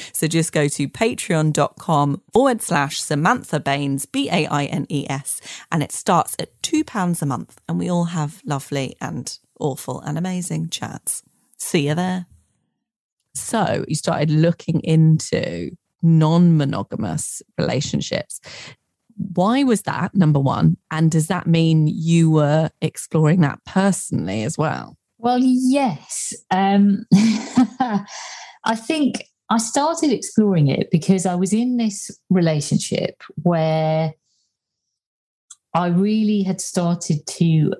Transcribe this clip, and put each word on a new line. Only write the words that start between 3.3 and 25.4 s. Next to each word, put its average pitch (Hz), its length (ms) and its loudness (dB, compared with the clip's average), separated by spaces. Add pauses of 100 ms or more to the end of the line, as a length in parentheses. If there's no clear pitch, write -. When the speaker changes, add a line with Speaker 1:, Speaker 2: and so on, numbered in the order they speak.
Speaker 1:
Baines, 139 480 -2
B 277 240 -4
A 170 160 0
I 143 180 -2
N 151 240 -6
E 143 180 -4
S, 139 320 -6 (320)
and 160 120 -2
it - 80 -6
starts - 480 0
at - 100 -8 (140)
two 302 200 -2
pounds 180 380 -2
a 151 60 -2
month. - 420 -6
And 170 80 -4
we 175 140 -4
all 175 140 0
have 160 380 -6
lovely 139 560 -6
and - 380 -10 (220)
awful 135 420 -6
and 151 160 -6
amazing 170 520 -4
chats. - 520 -8 (360)
See 147 320 -2
you 151 60 0
there. 185 300 -4 (1080)
So - 520 -2
you 156 80 -4
started 156 360 -2
looking 165 480 2
into - 920 2 (300)
non-monogamous 156 1400 2 (140)
relationships. - 800 -4 (960)
Why 214 300 2
was 240 180 2
that, - 340 -4
number 156 240 4
one? 139 380 2 (140)
And 160 200 2
does 156 160 2
that 180 180 -4
mean 160 420 4
you 165 440 2
were 156 380 2 (120)
exploring 156 600 0
that - 240 0
personally 110 760 -2
as 139 140 -6
well? 135 400 -4 (200)
Speaker 2:
Well, 247 240 0